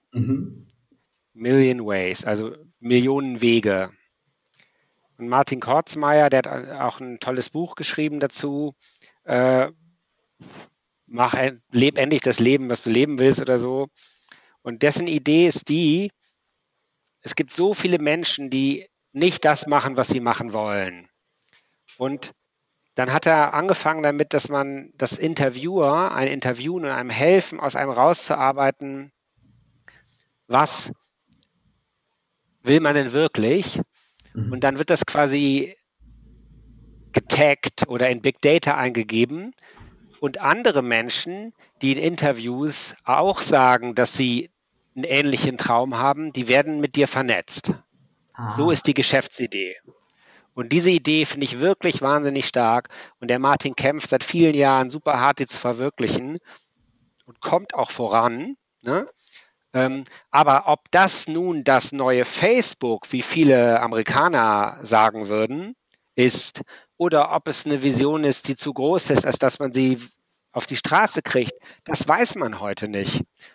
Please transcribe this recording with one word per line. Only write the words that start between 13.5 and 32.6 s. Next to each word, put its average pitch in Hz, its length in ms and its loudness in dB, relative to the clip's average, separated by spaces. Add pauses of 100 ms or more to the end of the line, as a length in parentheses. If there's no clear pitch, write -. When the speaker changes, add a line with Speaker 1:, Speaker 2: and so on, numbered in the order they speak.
Speaker 2:
so. 131 280 -4 (760)
Und 117 200 -12
dessen 151 260 0
Idee 156 400 4
ist - 220 -2
die, 165 420 2 (1120)
es - 140 -12
gibt 151 160 -4
so 190 220 0
viele 175 260 0
Menschen, 151 500 -2
die 135 380 -2 (240)
nicht 160 340 0
das 151 220 2
machen, 139 300 0
was 131 120 0
sie 131 100 -2
machen 117 340 -2
wollen. 101 560 -6 (880)
Und 135 360 -8 (640)
dann 127 180 -2
hat 156 120 0
er 151 280 4
angefangen 156 500 0
damit, 147 300 0
dass 143 160 -2
man 139 460 -6
das - 220 -4
Interviewer, 156 960 0
ein 135 140 0
Interviewen 139 580 -4
und 135 60 -4
einem 127 180 -6
helfen, 160 500 2
aus 139 160 -4
einem 135 160 -2
rauszuarbeiten, 139 1200 0 (1400)
was 131 440 0 (1700)